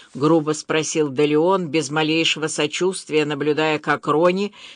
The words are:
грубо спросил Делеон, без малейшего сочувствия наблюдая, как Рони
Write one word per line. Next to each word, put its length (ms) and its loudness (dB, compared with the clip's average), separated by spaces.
грубо 380 2
спросил 560 -2
Делеон, 600 2
без 200 -2
малейшего 580 0
сочувствия 760 -2
наблюдая, 560 0
как 280 -2
Рони 460 2